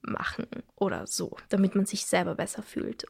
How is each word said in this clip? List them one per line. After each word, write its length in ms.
machen 440
oder 320
so, 300
damit 240
man 120
sich 200
selber 280
besser 280
fühlt. 480